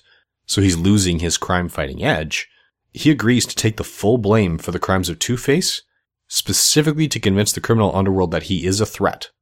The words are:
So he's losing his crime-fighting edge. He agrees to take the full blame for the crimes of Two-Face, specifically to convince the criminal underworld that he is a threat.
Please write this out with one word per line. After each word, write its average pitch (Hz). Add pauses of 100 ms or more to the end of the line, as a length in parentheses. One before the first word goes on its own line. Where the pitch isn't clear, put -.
(460)
So -
he's 92
losing 95
his 85
crime-fighting 85
edge. 87 (460)
He -
agrees 123
to -
take -
the -
full 107
blame 101
for -
the 87
crimes 95
of 85
Two-Face, - (440)
specifically 151
to -
convince 101
the -
criminal 113
underworld 95
that 82
he 90
is 98
a 107
threat. - (120)